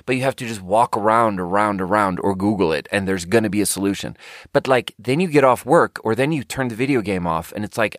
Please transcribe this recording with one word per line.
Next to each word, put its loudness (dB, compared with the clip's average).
but -2
you -4
have -2
to -10
just -8
walk 2
around, 2
around, 0
around, 0
or 0
Google 2
it, -4
and -2
there's -2
gonna 2
be -2
a 2
solution. -4
But, 0
like, 0
then -2
you 0
get 4
off 2
work, 2
or 0
then 0
you -4
turn -6
the -6
video 0
game -2
off, -4
and -8
it's -10
like, -2